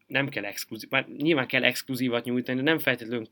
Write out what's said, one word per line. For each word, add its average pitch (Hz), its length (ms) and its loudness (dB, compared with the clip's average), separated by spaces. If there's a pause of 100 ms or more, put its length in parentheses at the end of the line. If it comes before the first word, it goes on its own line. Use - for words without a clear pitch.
nem 135 220 0
kell 104 160 -6
exkluzív-, - 460 -10
már 135 160 0 (100)
nyilván 143 300 2
kell 127 180 2
exkluzívat 123 600 0
nyújtani, 123 320 0
de 131 80 0
nem 160 140 4
feltétlenül 120 540 -2